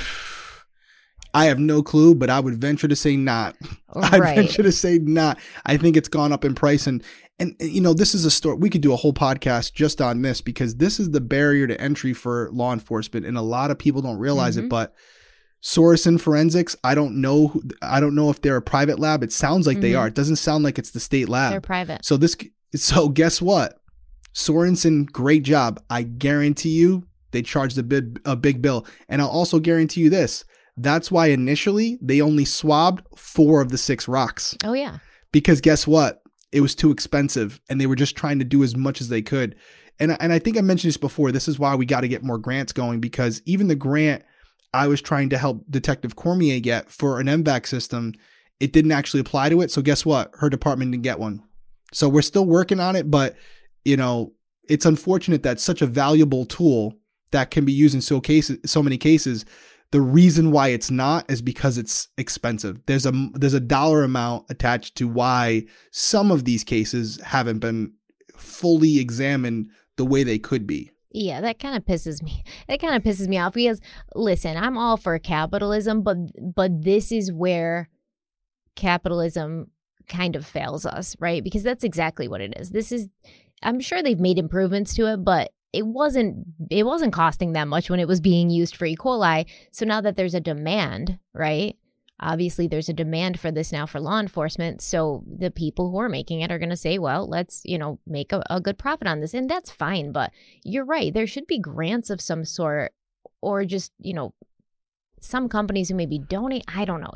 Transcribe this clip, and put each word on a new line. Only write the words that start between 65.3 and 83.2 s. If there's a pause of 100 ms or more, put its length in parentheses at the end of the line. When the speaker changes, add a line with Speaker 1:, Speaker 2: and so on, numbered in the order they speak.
Speaker 1:
some
of
these
cases
haven't
been (420)
fully
examined (260)
the
way
they
could
be. (200)
Speaker 2:
Yeah,
that
kinda
pisses
me, (240)
that
kinda
pisses
me
off,
because, (360)
listen,
I'm
all
for
capitalism,
but, (380)
but
this
is
where (880)
capitalism (380)
kind
of
fails
us,
right?
Because
that's
exactly
what
it
is.
This
is, (560)